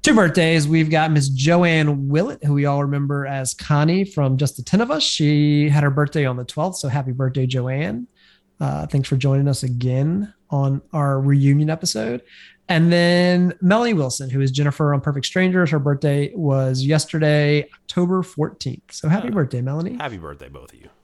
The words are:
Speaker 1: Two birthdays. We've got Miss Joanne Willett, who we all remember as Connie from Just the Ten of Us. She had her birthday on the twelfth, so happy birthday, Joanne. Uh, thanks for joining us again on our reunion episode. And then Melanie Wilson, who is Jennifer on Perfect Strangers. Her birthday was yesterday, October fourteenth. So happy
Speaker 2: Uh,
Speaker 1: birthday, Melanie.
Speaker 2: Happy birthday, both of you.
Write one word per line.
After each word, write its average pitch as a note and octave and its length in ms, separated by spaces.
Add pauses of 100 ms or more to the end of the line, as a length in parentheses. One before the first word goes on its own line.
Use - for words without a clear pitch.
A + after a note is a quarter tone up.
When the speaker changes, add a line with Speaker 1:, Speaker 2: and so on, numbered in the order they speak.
Speaker 1:
Two D4+ 100
birthdays. E3 540
We've D#3 220
got D#3 220
Miss C#3+ 180
Joanne D3 800
Willett, F3 340
who D3 100
we C#3+ 120
all C#3+ 180
remember C#3+ 420
as C3+ 280
Connie D#3 500
from C#3 320
Just C3+ 220
the B2 60
Ten G3+ 180
of A#3+ 100
Us. D4+ 120
She D3 680
had D3 140
her C#3+ 60
birthday C#3+ 360
on B2+ 100
the B2 80
twelfth, E3+ 360
so C#3+ 100
happy C3 240
birthday, C3 340
Joanne. C3+ 600 (500)
Uh, C#3+ 300
thanks C#3 220
for C3+ 80
joining C#3 320
us C3+ 140
again C3 680 (160)
on C#3 320 (120)
our C#3 260
reunion C#3 500
episode. D#3+ 520 (480)
And E3+ 200
then F3 720
Melanie A3 320
Wilson, C3+ 360
who C#3 100
is C3+ 100
Jennifer C#3+ 440
on C#3 80
Perfect C#3+ 240
Strangers. F#3 460
Her D#3 80
birthday C#3+ 540
was C3+ 480
yesterday, D3 840 (140)
October F3+ 420
fourteenth. - 680
So - 160
happy A3 180
Speaker 2:
Uh, A#3+ 40
Speaker 1:
birthday, C#3 300
Melanie. D#3 380
Speaker 2:
Happy B2 180
birthday, D2 300
both C2+ 240
of A#1 80
you. - 80 (160)